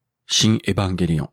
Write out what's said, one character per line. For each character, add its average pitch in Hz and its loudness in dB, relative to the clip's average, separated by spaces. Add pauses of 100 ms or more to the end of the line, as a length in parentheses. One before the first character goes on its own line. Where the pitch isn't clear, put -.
(260)
新 110 0
エ 101 -2
ヴ - -2
ァ 95 -2
ン - -2
ゲ 87 0
リ 80 0
オ - -6
ン。 - -14